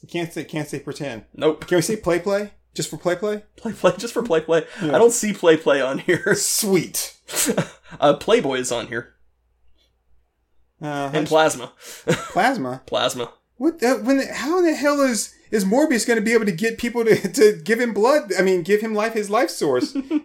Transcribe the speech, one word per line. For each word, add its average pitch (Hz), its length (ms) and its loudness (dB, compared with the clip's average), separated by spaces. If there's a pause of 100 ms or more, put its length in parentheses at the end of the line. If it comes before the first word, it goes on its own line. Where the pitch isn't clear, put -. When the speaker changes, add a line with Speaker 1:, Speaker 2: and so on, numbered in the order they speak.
Speaker 1:
You - 80 -20
can't 170 240 -6
say, 160 120 -8
can't 151 240 -8
say 143 100 -8
pretend. 131 460 -10 (100)
Speaker 2:
Nope. 151 320 -2
Speaker 1:
Can - 120 -2
we 165 40 2
say 214 140 -2
play 175 240 -2
play? 202 320 -4 (200)
Just - 160 -8
for 160 80 -12
play 175 200 -2
play? 208 260 -4 (140)
Speaker 2:
Play 220 160 -8
play, 185 260 2
just 233 160 -8
for - 80 -2
play 160 200 0
play. 160 220 0 (160)
Speaker 1:
Yeah. 151 140 0
Speaker 2:
I 160 40 6
don't 233 140 6
see 208 200 -2
play 165 240 4
play 143 240 2
on 135 180 -2
here. 180 360 0
<laughs> - 20 0
Speaker 1:
Sweet. - 800 -2 (840)
Speaker 2:
Uh, 147 160 6
Playboy 151 440 2
is 123 120 -4
on 117 160 -4
here. 117 280 -10 (1700)
Speaker 1:
Uh, 143 320 -6
Speaker 2:
And 156 40 -2
Speaker 1:
how's 147 120 -2
Speaker 2:
Plasma. 151 440 2 (120)
<laughs> - 220 -20
Speaker 1:
Plasma? 170 800 -2
Speaker 2:
Plasma. 120 460 -2 (240)
Speaker 1:
What 320 220 -2
the, 247 240 2
when 269 160 2
the, 262 160 -2
how 294 240 -2
in 349 60 4
the 302 100 2
hell 285 260 0
is, 254 320 0 (200)
is 208 120 0
Morbius 240 440 2
gonna 226 120 2
be 226 120 0
able 226 140 4
to 208 60 0
get 220 240 -2
people 233 280 -2
to, 208 240 4
<laughs> - 60 -14
to 208 280 6
give 220 180 0
him 240 140 -2
blood? 240 420 2
I 185 60 4
mean, 185 220 2
give 208 160 2
him 220 140 -4
life, 214 180 -2
his 202 180 -4
life 226 200 2
source. - 500 -2
<laughs> 262 40 -4 (200)